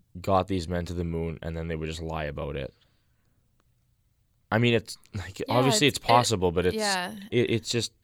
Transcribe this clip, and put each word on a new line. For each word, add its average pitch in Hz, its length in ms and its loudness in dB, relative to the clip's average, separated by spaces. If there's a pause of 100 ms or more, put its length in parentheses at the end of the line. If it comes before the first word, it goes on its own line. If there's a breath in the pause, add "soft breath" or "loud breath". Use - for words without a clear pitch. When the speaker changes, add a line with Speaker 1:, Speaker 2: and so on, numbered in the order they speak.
(200)
Speaker 1:
got 92 280 2
these 90 200 -2
men 87 180 -2
to 87 60 -8
the 87 120 -4
moon 82 360 -4
and 82 160 -8
then 82 120 -6
they 82 80 -4
would 78 120 -6
just 80 140 -8
lie 80 220 -4
about 71 320 -6
it. 67 180 -8 (1800)
I 110 80 2
mean, 120 160 4
it's, - 240 -2 (160)
like, - 240 -10
Speaker 2:
Yeah, - 100 -6
Speaker 1:
obviously 131 380 4
Speaker 2:
it's, - 120 2
Speaker 1:
it's - 80 -8
possible, 113 420 4
Speaker 2:
it, 82 60 2
Speaker 1:
but 90 120 2
it's, 90 100 2
Speaker 2:
yeah. 208 380 -2 (160)
Speaker 1:
it, 120 200 2
it's 113 200 -2
just, 117 220 -4 (120)